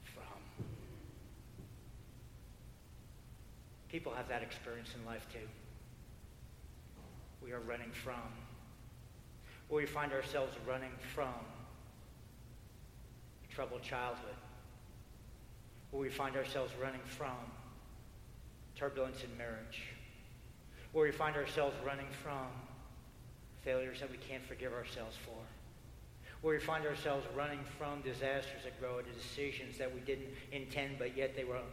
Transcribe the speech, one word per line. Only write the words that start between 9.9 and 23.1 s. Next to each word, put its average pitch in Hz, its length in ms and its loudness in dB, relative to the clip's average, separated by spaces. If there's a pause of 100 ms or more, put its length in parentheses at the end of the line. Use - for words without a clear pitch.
ourselves 135 440 4 (120)
running 131 240 2 (220)
from 135 200 4 (2000)
a - 100 -10
troubled 123 280 0
childhood. 123 540 2 (1600)
Or 139 100 2
we 135 80 4
find 135 260 4
ourselves 131 460 4
running 131 240 2
from 127 300 0 (1400)
turbulence 135 480 2
in 120 140 -6
marriage. 113 460 -2 (1080)
Or 156 100 12
we 147 80 12
find 151 260 6
ourselves 139 380 6 (100)
running 139 220 2 (160)
from 139 240 0 (1120)